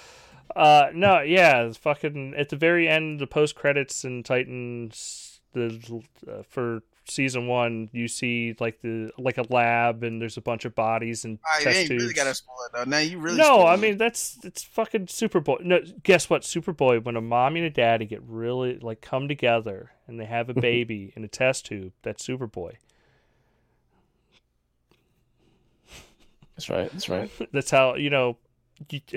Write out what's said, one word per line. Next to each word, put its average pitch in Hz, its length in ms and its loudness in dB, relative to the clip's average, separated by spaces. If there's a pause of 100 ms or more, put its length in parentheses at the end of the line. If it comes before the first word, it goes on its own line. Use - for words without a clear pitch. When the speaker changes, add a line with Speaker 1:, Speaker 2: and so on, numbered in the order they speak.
(560)
Speaker 1:
Uh, 151 380 8
no, 180 280 6
yeah, 147 520 6
fucking 147 640 -4
at 143 120 -2
the 151 60 -6
very 165 320 2
end, 156 320 0
the 139 80 -6
post 151 280 0
credits 139 500 -2
in 123 180 -8
Titans, 123 1160 -8 (100)
the, 117 500 -8 (300)
uh, 104 160 -14
for 117 340 -6 (260)
season 127 400 -4
one, 117 440 -2
you 120 160 -6
see, 117 540 -4
like, 113 200 -4
the, 113 360 -8
like, 123 200 -4
a 123 120 -4
lab, 117 540 2
and 113 180 -6
there's 113 160 -8
a 117 40 -10
bunch 117 220 -6
of 117 100 -8
bodies 113 520 -2
and 110 200 -12
Speaker 2:
Ah, 156 140 2
you 147 60 0
Speaker 1:
test 143 160 2
Speaker 2:
ain't 160 80 -2
really 120 140 0
Speaker 1:
tubes. 117 100 -4
Speaker 2:
gotta 135 200 0
spoil - 220 -12 (120)
it, - 60 -16
though. 120 120 -4
Now 143 140 0
you 165 200 -4
really 165 180 -4
Speaker 1:
No, 311 60 6
Speaker 2:
spoiled 240 240 10
Speaker 1:
I 170 60 8
Speaker 2:
it. 190 80 4
Speaker 1:
mean, 214 160 0
that's, - 480 -2
it's - 180 -14
fucking 214 440 -4
Superboy. - 540 -2
No, 180 200 2 (220)
guess 180 260 4
what? 156 140 2
Superboy, 127 600 0
when 117 140 -6
a 113 40 -2
mommy 123 380 2
and 170 80 -2
a - 20 -4
daddy 117 360 2
get 107 180 -12
really, 123 560 -6
like, 113 220 -12
come 135 260 -6
together 117 640 -2 (160)
and 117 120 -16
they 110 60 -12
have 117 240 -6
a 123 40 -10
Speaker 3:
<laughs> 120 80 0
Speaker 1:
baby 117 560 -2
in 110 80 -12
a - 20 -16
test 127 380 -2
tube, 95 260 -12 (100)
that's - 240 -10
Superboy. 110 500 -10 (3750)
Speaker 3:
That's - 140 -14
right. 90 220 -2
That's - 180 -12
right. 95 200 -4 (120)
Speaker 1:
<laughs> - 100 -12
That's 139 180 -6
how, 131 260 4
you 143 140 -4
know, 127 280 0 (520)
you, 143 120 -12 (160)